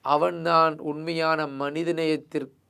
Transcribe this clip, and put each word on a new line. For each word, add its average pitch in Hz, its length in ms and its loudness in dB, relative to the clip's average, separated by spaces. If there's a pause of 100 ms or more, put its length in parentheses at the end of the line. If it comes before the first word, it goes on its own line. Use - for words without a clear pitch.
(140)
அவன்தான் 165 600 2 (160)
உண்மையான 160 480 -2 (240)
மனிதநேயத்திற்கு 156 920 -2 (140)